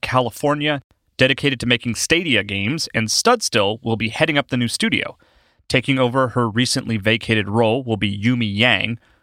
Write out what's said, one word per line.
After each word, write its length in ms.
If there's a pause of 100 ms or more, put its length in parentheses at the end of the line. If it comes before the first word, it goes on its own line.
California, 840 (340)
dedicated 440
to 60
making 280
Stadia 480
games, 520
and 140
Studstill 760
will 140
be 120
heading 300
up 100
the 80
new 120
studio. 500 (500)
Taking 300
over 300
her 200
recently 480
vacated 500
role 380
will 140
be 200
Yumi 320
Yang, 480 (240)